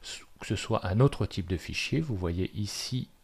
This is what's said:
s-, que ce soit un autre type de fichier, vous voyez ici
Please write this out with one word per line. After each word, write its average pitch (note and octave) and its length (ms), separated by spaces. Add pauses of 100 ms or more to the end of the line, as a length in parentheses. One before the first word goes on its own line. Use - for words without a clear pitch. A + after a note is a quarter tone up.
s-, - 180 (180)
que - 60
ce A2 100
soit - 300
un F#2 140
autre C3 260
type F#2 220
de F2+ 100
fichier, - 420
vous D3+ 160
voyez F2+ 400
ici - 540 (140)